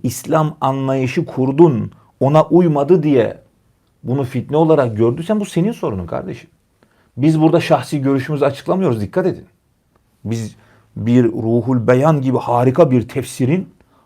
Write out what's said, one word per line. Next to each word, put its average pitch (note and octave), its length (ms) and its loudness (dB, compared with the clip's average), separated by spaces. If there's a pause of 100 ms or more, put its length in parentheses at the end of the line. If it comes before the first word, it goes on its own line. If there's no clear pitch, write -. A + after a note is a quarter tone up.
İslam D3+ 580 -2
anlayışı C3+ 680 -2
kurdun, C3 680 2 (280)
ona C#3+ 220 4
uymadı D#3+ 600 2
diye B2+ 360 0 (640)
bunu C3+ 220 -2
fitne C3 320 -6
olarak D3+ 400 2
gördüysen D#3+ 440 0
bu G3+ 40 -4
senin F#3+ 280 -2
sorunun G#2+ 340 -8
kardeşim. C2+ 440 -10 (680)
Biz D#3 240 2
burada D#3+ 200 4
şahsi - 420 -2
görüşümüzü C#3 420 -2
açıklamıyoruz, C#3+ 560 -2
dikkat F3+ 260 -2
edin. - 200 -6 (800)
Biz A2 320 -6 (400)
bir A#2+ 280 2
Ruhul A2+ 600 -2
Beyan C#3+ 340 2
gibi B2+ 180 -2
harika B2+ 520 2
bir B2+ 180 0
tefsirin C#3 600 -4 (380)